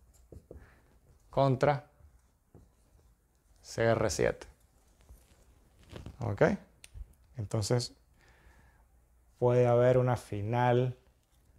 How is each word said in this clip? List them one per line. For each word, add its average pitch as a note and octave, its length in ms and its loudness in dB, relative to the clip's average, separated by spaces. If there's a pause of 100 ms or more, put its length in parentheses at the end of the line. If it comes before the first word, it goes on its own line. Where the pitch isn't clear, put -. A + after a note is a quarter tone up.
(1300)
contra C3+ 560 0 (1700)
C - 240 -6
R A2 260 0
siete. - 360 -4 (1700)
¿Ok? G#2 220 -4 (960)
Entonces, A#2 560 -4 (1400)
puede B2 280 4
haber B2 300 4
una B2 200 2
final A#2+ 800 -2 (600)